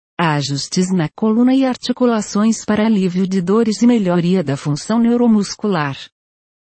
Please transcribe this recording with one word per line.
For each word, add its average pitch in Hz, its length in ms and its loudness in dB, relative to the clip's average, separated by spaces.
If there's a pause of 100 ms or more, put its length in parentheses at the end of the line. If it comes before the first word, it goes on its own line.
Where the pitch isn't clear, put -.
(180)
ajustes 151 720 -2
na 165 240 0
coluna 233 380 2
e 269 100 2
articulações 226 1000 -2
para 214 180 0
alívio 190 420 0
de 190 140 -2
dores 208 400 0
e 240 60 4
melhoria 180 580 2
da 139 140 -4
função 151 400 -2
neuromuscular. 214 1000 0 (680)